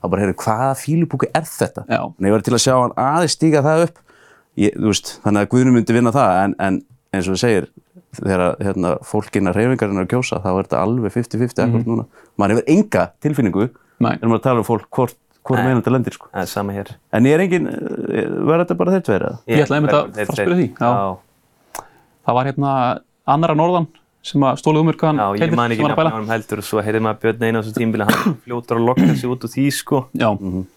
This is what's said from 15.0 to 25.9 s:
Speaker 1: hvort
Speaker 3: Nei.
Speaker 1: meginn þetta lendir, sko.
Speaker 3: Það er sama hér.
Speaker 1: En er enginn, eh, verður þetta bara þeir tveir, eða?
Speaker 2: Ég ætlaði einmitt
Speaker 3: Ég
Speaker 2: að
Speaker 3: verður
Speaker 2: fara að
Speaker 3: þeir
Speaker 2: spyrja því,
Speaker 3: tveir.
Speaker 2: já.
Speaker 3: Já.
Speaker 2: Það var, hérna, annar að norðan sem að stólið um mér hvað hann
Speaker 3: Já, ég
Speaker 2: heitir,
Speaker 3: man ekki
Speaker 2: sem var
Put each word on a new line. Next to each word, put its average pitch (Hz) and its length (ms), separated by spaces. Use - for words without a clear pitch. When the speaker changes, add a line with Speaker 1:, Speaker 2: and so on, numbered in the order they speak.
Speaker 1:
hvort 127 140
Speaker 3:
Nei. - 80
Speaker 1:
meginn 123 160
þetta 113 100
lendir, 127 200
sko. - 200
Speaker 3:
Það 98 80
er 87 60
sama 101 260
hér. 98 140
Speaker 1:
En 113 120
er 147 140
enginn, 180 280
eh, - 600
verður 170 220
þetta - 120
bara 175 140
þeir 190 140
tveir, 98 160
eða? - 260
Speaker 2:
Ég 117 160
ætlaði 147 140
einmitt 151 140
Speaker 3:
Ég 147 40
Speaker 2:
að 147 80
Speaker 3:
verður - 80
Speaker 2:
fara - 0
að - 60
Speaker 3:
þeir 104 180
Speaker 2:
spyrja 127 220
því, 170 100
Speaker 3:
tveir. - 140
Speaker 2:
já. 120 100
Speaker 3:
Já. 98 260
Speaker 2:
Það 120 80
var, 127 100
hérna, 139 260
annar 156 260
að 151 80
norðan 170 260
sem - 240
að 135 160
stólið 156 220
um 165 80
mér - 80
hvað 165 100
hann 151 80
Speaker 3:
Já, 104 160
ég 104 80
Speaker 2:
heitir, 160 140
Speaker 3:
man 117 160
ekki 110 100
Speaker 2:
sem - 60
var - 40